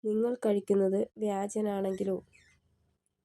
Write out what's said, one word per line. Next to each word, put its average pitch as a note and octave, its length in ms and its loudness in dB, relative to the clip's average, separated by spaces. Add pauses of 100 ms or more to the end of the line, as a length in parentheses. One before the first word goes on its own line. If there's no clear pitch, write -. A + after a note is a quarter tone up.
നിങ്ങൾ A3 300 0
കഴിക്കുന്നത് G3+ 640 2 (180)
വ്യാജനാണെങ്കിലോ? G3 960 -2 (1080)